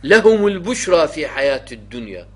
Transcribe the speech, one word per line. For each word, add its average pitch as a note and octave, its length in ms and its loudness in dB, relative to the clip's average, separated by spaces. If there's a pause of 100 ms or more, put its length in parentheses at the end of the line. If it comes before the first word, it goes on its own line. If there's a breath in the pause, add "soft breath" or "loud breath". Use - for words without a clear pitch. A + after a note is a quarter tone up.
Lehumul G3+ 600 2
buşra F3+ 420 0
fi D#3 200 -8
hayatid C3+ 540 -4 (100)
dünya. G#2 460 -14